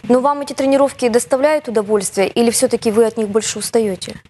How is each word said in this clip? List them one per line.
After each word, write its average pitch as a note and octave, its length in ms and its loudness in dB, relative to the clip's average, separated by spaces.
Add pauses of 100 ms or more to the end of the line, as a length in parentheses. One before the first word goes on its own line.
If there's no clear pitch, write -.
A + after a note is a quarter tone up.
Но B3 180 2
вам C#4+ 200 0
эти C#4 120 -10
тренировки C4+ 560 0
доставляют C#4 580 0
удовольствие, G#3 600 0
или A#3 200 2
всё-таки A#3 420 0
вы A3+ 140 4
от A3 120 -4
них A3 100 -2
больше G#3 320 -4
устаёте? G#3 560 -4 (140)